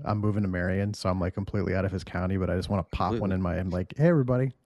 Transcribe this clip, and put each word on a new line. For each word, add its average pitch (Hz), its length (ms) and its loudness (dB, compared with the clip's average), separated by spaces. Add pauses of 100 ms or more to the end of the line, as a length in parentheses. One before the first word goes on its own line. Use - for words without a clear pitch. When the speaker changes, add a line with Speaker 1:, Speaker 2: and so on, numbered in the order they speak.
Speaker 1:
I'm 107 140 0
moving 104 240 2
to 98 40 0
Marion, 92 460 0
so - 160 -2
I'm, 92 100 0
like, 87 140 0
completely 92 420 -2
out 95 80 2
of 92 80 0
his 92 140 -4
county, 92 320 -2
but 90 120 0
I 90 60 0
just 87 140 -2
wanna 98 140 0
pop - 260 -2
Speaker 2:
Completely. 113 100 0
Speaker 1:
one 101 140 0
in 92 80 0
my, 87 180 0
I'm 92 100 -4
like, 90 280 -4
"Hey, 151 100 6
everybody, 131 460 2 (120)